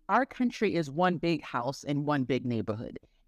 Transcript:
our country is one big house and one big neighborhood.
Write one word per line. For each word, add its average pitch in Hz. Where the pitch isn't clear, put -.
our 240
country 240
is 160
one 175
big 170
house 127
and 147
one 143
big 123
neighborhood. 113